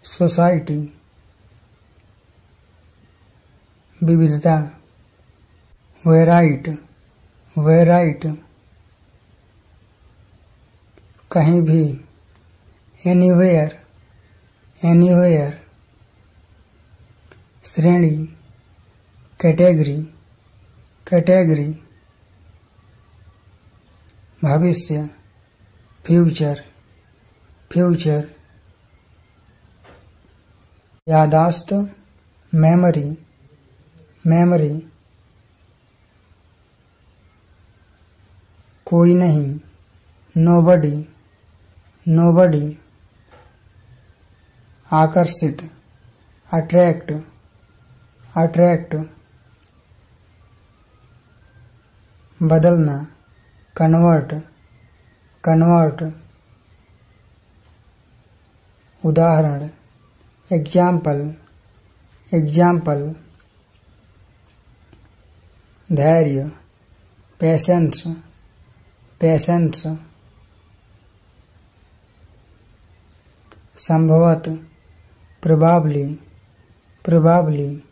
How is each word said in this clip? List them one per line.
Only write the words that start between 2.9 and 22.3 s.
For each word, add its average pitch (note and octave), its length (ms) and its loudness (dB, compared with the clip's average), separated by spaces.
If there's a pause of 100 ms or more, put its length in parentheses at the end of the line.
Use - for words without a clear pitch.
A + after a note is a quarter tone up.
विविधता, D#3+ 800 0 (1300)
variety, E3 640 2 (880)
variety। E3 680 2 (3000)
कहीं E3+ 300 2
भी, D#3 440 -2 (1000)
एनीवेयर, F3+ 760 2 (1040)
एनीवेयर। E3+ 800 2 (2000)
श्रेणी, D#3+ 600 0 (1160)
कैटेगरी, D#3 600 2 (1040)
कैटेगरी। E3 720 0 (2500)